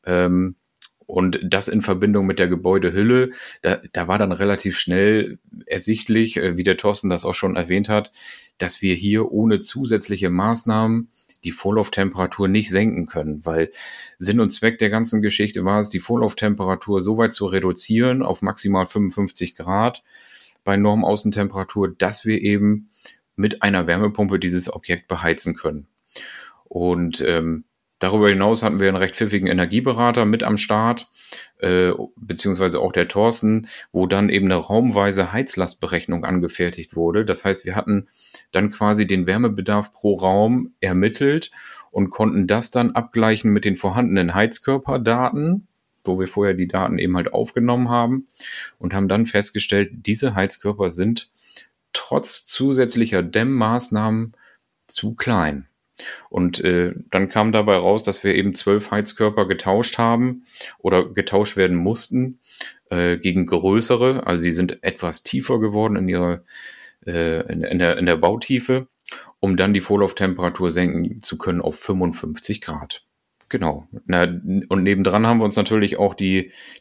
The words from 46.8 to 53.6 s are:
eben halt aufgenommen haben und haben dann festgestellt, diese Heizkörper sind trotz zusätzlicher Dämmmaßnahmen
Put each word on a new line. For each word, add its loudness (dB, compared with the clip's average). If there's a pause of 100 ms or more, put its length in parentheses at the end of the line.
eben 0
halt -2
aufgenommen 0
haben 0 (500)
und -6
haben 0
dann 2
festgestellt, 0
diese -2
Heizkörper -2
sind -2 (640)
trotz -4
zusätzlicher 0
Dämmmaßnahmen 0 (540)